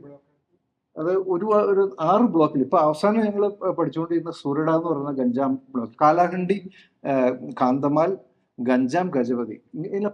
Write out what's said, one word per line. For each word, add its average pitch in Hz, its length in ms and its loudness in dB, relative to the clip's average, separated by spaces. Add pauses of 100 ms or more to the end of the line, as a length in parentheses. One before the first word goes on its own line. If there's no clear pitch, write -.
(960)
അത് 170 180 -2
ഒരു 185 300 -2
വ-, 208 260 4
ഒരു 196 280 2
ആറ് 165 220 4
ബ്ലോക്കിൽ 156 400 2
ഇപ്പൊ 151 160 2
അവസാനം 196 480 2
ഞങ്ങൾ 202 240 0
പ-, 190 220 -4
പഠിച്ചുകൊണ്ടിരുന്ന 165 600 -2
സൂരഡ 151 380 -2
എന്ന് 165 200 0
പറയുന്ന 143 220 -4
ഗഞ്ചാം 131 480 0 (140)
ബ്ലോക്ക്, 113 280 -6
കാലാഹണ്ടി, 180 680 2 (360)
ഏഹ്, 131 460 0 (100)
കാന്തമാൽ, 143 560 0 (420)
ഗഞ്ചാം, 127 500 0
ഗജപതി, 120 520 -4 (120)
ഇങ്ങ-, 165 140 -8
ഇങ്ങനെ 202 260 -4